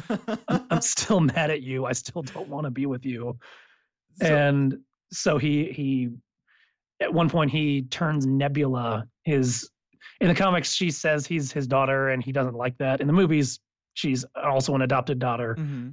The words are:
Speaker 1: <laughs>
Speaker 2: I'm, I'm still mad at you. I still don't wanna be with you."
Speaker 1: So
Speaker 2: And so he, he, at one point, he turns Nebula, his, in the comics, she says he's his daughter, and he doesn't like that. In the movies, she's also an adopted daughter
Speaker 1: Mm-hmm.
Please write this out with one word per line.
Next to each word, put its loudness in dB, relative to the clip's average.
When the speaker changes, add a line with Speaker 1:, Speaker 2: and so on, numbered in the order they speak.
Speaker 1:
<laughs> -6
Speaker 2:
I'm, 0
I'm 2
still 2
mad 2
at -4
you. -4
I -2
still -6
don't -10
wanna -6
be -4
with -6
you." -6
Speaker 1:
So 4
Speaker 2:
And 4
so 0
he, 2
he, -2
at -2
one 2
point, 2
he 0
turns -2
Nebula, 0
his, 0
in 4
the 4
comics, 2
she 0
says 0
he's -4
his -4
daughter, 2
and -2
he -6
doesn't -2
like -4
that. 0
In -2
the 4
movies, 2
she's -2
also 0
an 2
adopted 0
daughter -2
Speaker 1:
Mm-hmm. -6